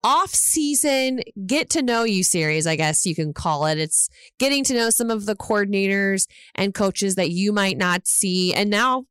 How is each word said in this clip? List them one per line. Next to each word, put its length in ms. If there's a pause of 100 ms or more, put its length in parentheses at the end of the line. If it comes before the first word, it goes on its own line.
off-season 1160 (260)
get 240
to 120
know 220
you 180
series, 440
I 100
guess 280
you 100
can 180
call 340
it. 120
It's 300 (300)
getting 260
to 100
know 160
some 200
of 160
the 100
coordinators 920 (280)
and 200
coaches 420
that 140
you 220
might 240
not 300
see. 480
And 160
now, 400